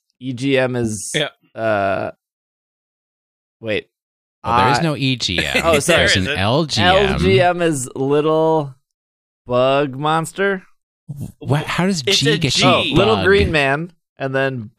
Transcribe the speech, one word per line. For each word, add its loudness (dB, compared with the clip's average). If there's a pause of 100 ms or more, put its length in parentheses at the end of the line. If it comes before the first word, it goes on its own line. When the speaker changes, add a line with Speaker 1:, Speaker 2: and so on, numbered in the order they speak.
(200)
Speaker 1:
E -8
G 0
M 0
is, -4
Speaker 2:
Yeah. -2 (300)
Speaker 1:
uh, -2 (1500)
wait. -6 (540)
Speaker 3:
Well, 0
there 2
is 2
Speaker 1:
I -2
Speaker 3:
no -2
E -2
G -4
M. -2
Speaker 1:
<laughs> -4
Oh, 4
sorry. 2
Speaker 3:
There's 2
an 0
Speaker 2:
There -4
isn't. -2
Speaker 3:
L 0
G -2
M. 4 (180)
Speaker 1:
L -2
G 4
M 2
is -2
little 0 (720)
bug 0
monster? -4 (760)
Speaker 3:
What? -2
How -2
does -2
Speaker 2:
It's 0
Speaker 3:
G 2
Speaker 2:
a 0
Speaker 3:
get 0
Speaker 2:
G. 0
Speaker 3:
to 4
Speaker 1:
Oh, 4 (120)
little 4
Speaker 3:
bug? 0
Speaker 1:
green 4
man, 0 (260)
and -6
then -4